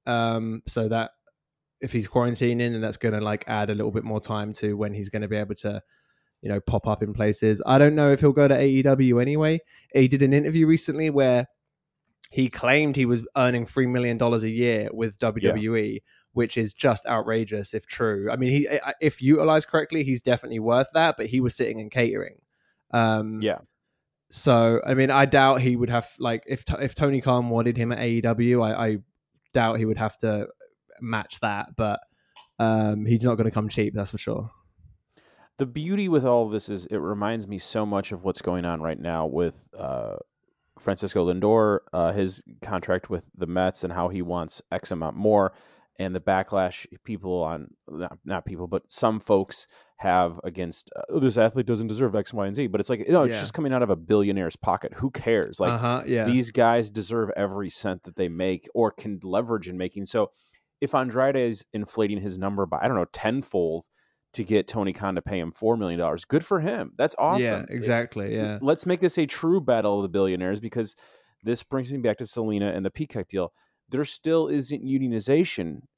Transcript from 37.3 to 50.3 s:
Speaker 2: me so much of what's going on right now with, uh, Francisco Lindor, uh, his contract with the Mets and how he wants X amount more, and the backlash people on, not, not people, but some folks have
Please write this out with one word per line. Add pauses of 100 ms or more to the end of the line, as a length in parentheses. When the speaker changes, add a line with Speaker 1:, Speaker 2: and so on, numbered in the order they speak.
Speaker 2:
me
so
much
of
what's
going
on
right
now
with,
uh, (600)
Francisco
Lindor, (120)
uh,
his (180)
contract
with
the
Mets
and
how
he
wants (100)
X
amount
more, (460)
and
the
backlash (180)
people
on, (140)
not,
not
people,
but
some
folks (320)
have